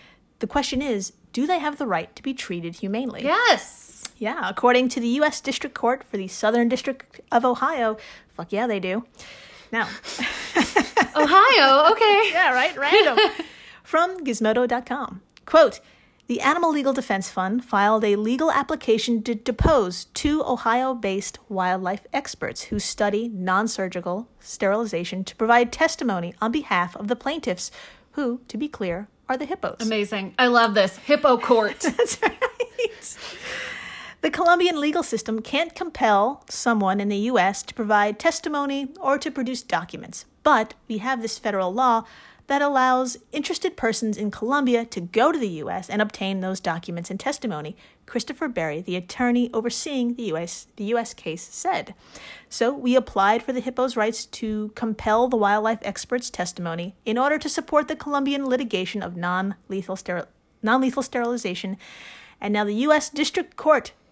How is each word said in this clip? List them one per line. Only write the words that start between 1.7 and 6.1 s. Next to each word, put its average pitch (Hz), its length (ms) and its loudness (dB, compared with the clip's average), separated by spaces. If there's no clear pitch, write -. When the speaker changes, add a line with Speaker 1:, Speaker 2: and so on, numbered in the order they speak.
Speaker 1:
the 285 100 -4
right 175 280 -4
to - 60 -20
be 269 120 -4
treated 175 420 -8
humanely? 220 480 -6
Speaker 2:
Yes. 370 800 0
Speaker 1:
Yeah, 226 300 -4
according 247 420 4
to 262 100 -4
the 233 80 -2
U 294 40 4
S 302 180 0
District 269 340 -6
Court 247 280 0
for - 140 -8